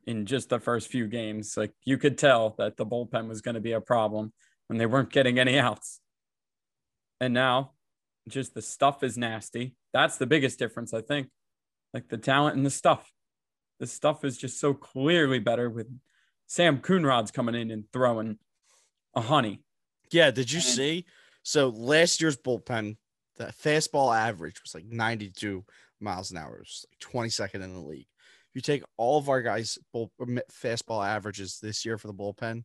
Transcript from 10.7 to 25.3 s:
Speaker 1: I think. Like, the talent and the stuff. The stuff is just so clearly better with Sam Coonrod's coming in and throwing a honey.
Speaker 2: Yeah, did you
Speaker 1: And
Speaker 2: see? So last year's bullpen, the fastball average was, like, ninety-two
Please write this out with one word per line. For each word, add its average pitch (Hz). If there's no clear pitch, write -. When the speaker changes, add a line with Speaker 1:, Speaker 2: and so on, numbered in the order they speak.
Speaker 1:
I 113
think. 139
Like, -
the 120
talent 135
and 135
the 139
stuff. -
The 127
stuff 147
is 135
just -
so 143
clearly 139
better 117
with 113
Sam 160
Coonrod's 135
coming 120
in 117
and 107
throwing 113
a 127
honey. 113
Speaker 2:
Yeah, 160
did 120
you 156
Speaker 1:
And 170
Speaker 2:
see? 139
So 139
last 135
year's 156
bullpen, 110
the 117
fastball 151
average 107
was, -
like, 85
ninety-two 107